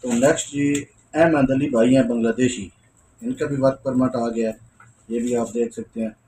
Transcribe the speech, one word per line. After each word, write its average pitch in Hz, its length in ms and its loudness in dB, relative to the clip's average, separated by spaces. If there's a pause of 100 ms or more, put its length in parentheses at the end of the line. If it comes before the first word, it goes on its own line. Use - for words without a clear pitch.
तो 117 160 0
next 147 280 2
जी, 143 220 -2 (440)
अहमद 151 380 2
अली 139 200 0
भाई 120 220 4
हैं, 127 160 4
बांग्लादेशी, 113 640 0 (500)
इनका 131 240 -4
भी 139 120 -4
work 135 280 0
permit 127 320 0
आ 117 120 -2
गया 113 200 -2
है, 110 80 -8 (520)
ये 117 100 -4
भी 120 160 -2
आप 117 160 -4
देख 117 220 -4
सकते 113 280 -10
हैं। 110 140 -6 (120)